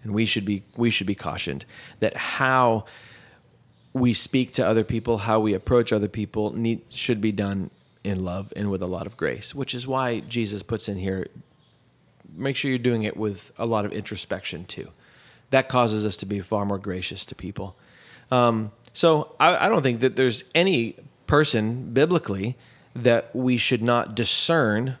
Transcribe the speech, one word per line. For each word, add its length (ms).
and 100
we 120
should 200
be, 180
we 140
should 160
be 80
cautioned, 500
that 160
how 720
we 220
speak 400
to 120
other 200
people, 340
how 220
we 120
approach 380
other 160
people 480
need, 340
should 300
be 140
done 360
in 200
love 320
and 160
with 100
a 60
lot 180
of 120
grace, 360
which 200
is 120
why 360
Jesus 420
puts 240
in 100
here, 300
make 220
sure 140
you're 80
doing 260
it 140
with 400
a 80
lot 180
of 80
introspection 720
too. 260
That 180
causes 380
us 120
to 80
be 140
far 240
more 140
gracious 480
to 100
people. 400
Um, 400
so 440
I, 280
I 40
don't 120
think 180
that 160
there's 380
any 420
person 680
biblically 640
that 400
we 200
should 280
not 320
discern 840